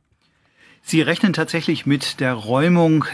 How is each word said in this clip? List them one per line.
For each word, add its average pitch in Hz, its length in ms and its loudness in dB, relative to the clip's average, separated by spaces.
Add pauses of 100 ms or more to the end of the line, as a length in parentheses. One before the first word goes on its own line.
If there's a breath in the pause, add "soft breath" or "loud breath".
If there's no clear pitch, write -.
(880 soft breath)
Sie 156 140 2
rechnen 165 320 0
tatsächlich 160 540 -2
mit 139 320 -2
der 127 160 -2
Räumung 156 800 2